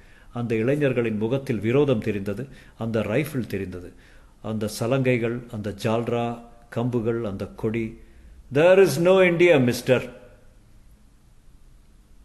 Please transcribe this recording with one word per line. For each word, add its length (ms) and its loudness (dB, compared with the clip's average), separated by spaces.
அந்த 220 -4
இளைஞர்களின் 600 0
முகத்தில் 420 -2
விரோதம் 420 2
தெரிந்தது. 460 -6
அந்த 220 -2
ரைஃபிள் 480 -4
தெரிந்தது. 460 -10
அந்த 260 -6
சலங்கைகள், 600 0
அந்த 320 -8
ஜால்ரா, 560 -2
கம்புகள், 480 -2
அந்த 240 -6
கொடி. 520 -6
"There 340 6
is 120 -2
no 220 6
India, 420 4
mister." 360 0